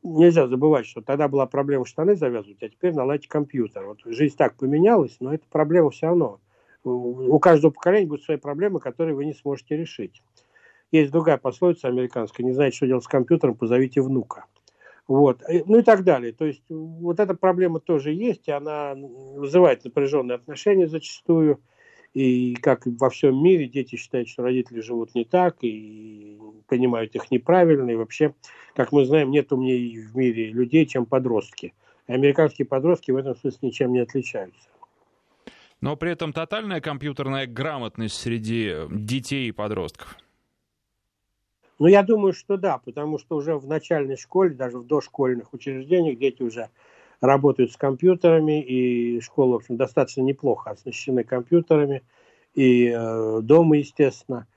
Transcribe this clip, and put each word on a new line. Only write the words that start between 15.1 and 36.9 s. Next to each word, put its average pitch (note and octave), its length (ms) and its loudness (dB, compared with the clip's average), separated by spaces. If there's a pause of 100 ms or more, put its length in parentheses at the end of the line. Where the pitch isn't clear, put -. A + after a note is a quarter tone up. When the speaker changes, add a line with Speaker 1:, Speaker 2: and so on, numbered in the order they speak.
Speaker 1:
И, E3 160 0
ну G#3+ 140 6
и A#3 40 6
так G#3+ 200 6
далее. B2 300 0
То D#3 100 -8
есть D3 240 -6
вот E3 540 -6
эта F#3+ 120 -2
проблема F3+ 460 0
тоже D3+ 320 -2
есть, F#3+ 380 -4
и - 20 -4
она D3 420 -8
вызывает C#3 920 0
напряженные C3+ 500 -2
отношения E3 540 0
зачастую. D#3 720 0 (520)
И B2+ 400 0
как B2 320 0
во B2 240 -2
всем C3+ 340 0
мире, E3+ 240 4
дети B2 280 -8
считают, A#2 340 -8
что - 140 -10
родители B2 380 -4
живут A#2 340 -8
не A#2 100 -2
так, F3+ 380 0
и G#2+ 760 -12 (280)
понимают A#2+ 480 0
их - 160 -10
неправильно. D3 580 4
И A#2 60 -2
вообще, B2+ 400 -2 (400)
как B2+ 160 -2
мы C#3+ 140 6
знаем, C#3 260 2
нет D3 200 0
умнее B2+ 540 -2
в A2 100 -16
мире A2+ 360 -2
людей, B2+ 340 2
чем B2 220 -4
подростки. A#2+ 680 -4 (340)
И A#2+ 60 -6
американские C#3 540 2
подростки D3+ 420 -2
в C3 80 0
этом C3+ 180 -6
смысле C3 320 -6
ничем B2 260 -2
не B2+ 60 2
отличаются. A#2 720 -8 (1120)
Speaker 2:
Но C#3 140 -4
при E3 160 -6
этом E3 220 -8
тотальная F#3+ 480 -8
компьютерная C3+ 640 -6